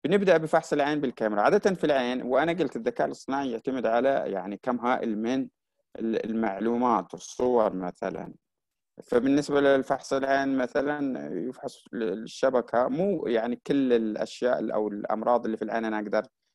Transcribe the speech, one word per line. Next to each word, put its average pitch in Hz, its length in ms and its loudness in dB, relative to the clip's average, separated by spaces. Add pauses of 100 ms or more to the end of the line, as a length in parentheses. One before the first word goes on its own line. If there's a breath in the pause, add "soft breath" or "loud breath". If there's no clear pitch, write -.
بنبدأ 185 320 6
بفحص 160 360 2
العين 147 280 0
بالكاميرا. 110 400 0
عادة 190 320 4
في 175 100 -2
العين، 127 380 0
وأنا 131 300 2
قلت 170 240 -2
الذكاء 123 320 -2
الاصطناعي 135 440 -4
يعتمد 120 340 -4
على 120 240 4
يعني 98 540 -2
كم 123 160 -2
هائل 117 380 0
من 123 300 -2 (520)
ال-، 113 260 -2
المعلومات 110 880 0
والصور 113 600 0
مثلًا. 90 600 -6 (720)
فبالنسبة 143 580 0
للفحص 139 520 2
العين 135 440 0
مثلًا 135 720 -2 (200)
يفحص - 340 -14 (100)
ال-، 117 100 -4
الشبكة، 117 840 0
مو 165 400 0
يعني 117 400 0
كل 135 260 4
الأشياء 113 680 0
ال-، 107 120 -2
أو 107 160 0
الأمراض 110 580 0
اللي 110 120 -2
في 110 60 -4
العين 113 220 -2
أنا 110 140 -2
أقدر 107 240 0 (320)